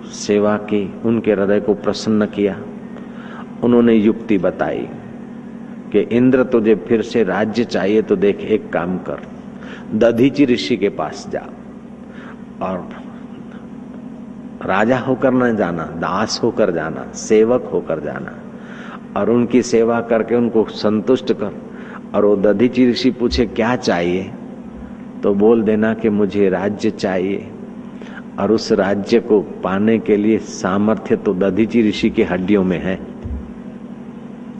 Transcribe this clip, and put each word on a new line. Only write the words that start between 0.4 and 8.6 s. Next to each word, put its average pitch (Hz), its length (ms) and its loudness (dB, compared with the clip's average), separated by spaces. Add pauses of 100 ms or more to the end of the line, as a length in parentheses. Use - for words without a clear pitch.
की, 104 360 -2 (120)
उनके 113 260 2
हृदय 101 280 4
को 101 140 2
प्रसन्न 104 520 0
किया। 101 320 0 (1040)
उन्होंने 120 300 6
युक्ति 107 440 2
बताई 73 520 -2 (1000)
कि 104 80 4
इंद्र 127 440 4
तुझे 110 320 4
फिर 107 260 0
से 113 220 0
राज्य 107 400 0
चाहिए 101 380 2
तो 104 140 2
देख 95 240 2
एक - 340 -2